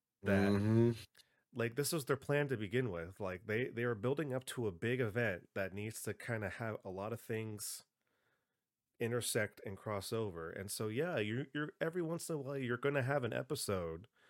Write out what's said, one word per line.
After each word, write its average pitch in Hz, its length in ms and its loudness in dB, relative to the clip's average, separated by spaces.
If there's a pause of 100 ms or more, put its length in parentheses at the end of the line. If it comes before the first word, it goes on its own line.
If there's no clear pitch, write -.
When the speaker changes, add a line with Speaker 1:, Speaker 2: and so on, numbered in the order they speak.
(240)
Speaker 1:
that 101 340 6
Speaker 2:
Mm-hmm. 113 340 6 (640)
Speaker 1:
like, 117 200 0
this 143 180 0
was 151 120 -2
their 135 120 2
plan 143 320 2
to 127 80 0
begin 107 340 0
with. 85 280 -6
Like, 92 280 -4
they, 110 200 2
they 117 160 -4
are 120 120 2
building 131 380 0
up 127 140 -2
to 117 200 -2
a 101 40 0
big 117 300 0
event 107 540 0
that 95 180 -2
needs 107 300 -6
to 107 100 -2
kinda 107 360 -2
have 110 360 -4
a 104 40 -8
lot 98 240 -4
of 110 80 -6
things 110 600 -6 (1160)
intersect 113 680 0
and 98 120 -6
cross 104 360 -4
over. 90 380 -4
And 98 200 -8
so, 110 160 -2
yeah, 143 300 -2
you, 113 360 0
you're, 147 160 -2 (120)
every 165 200 0
once 165 280 -2
in 165 60 -2
a - 40 0
while, 139 180 -4
you're 120 200 0
gonna 143 260 4
have 135 200 2
an 113 100 0
episode 98 760 -2 (220)